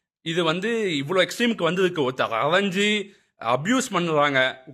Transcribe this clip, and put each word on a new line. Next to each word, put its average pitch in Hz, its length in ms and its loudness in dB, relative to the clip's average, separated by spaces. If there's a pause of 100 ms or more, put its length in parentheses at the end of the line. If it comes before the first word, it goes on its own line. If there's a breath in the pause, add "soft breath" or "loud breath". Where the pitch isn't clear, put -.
(220)
இது 165 220 -2
வந்து 185 600 -2
இவ்வளோ 143 80 -6
எக்ஸ்ட்ரீமுக்கு 185 580 0
வந்ததுக்கு 175 400 0
ஒருத்தர் 117 180 0
அலைஞ்சு 190 880 0 (240 soft breath)
அப்யூஸ் 156 520 0
பண்ணுறாங்க 147 640 2 (180)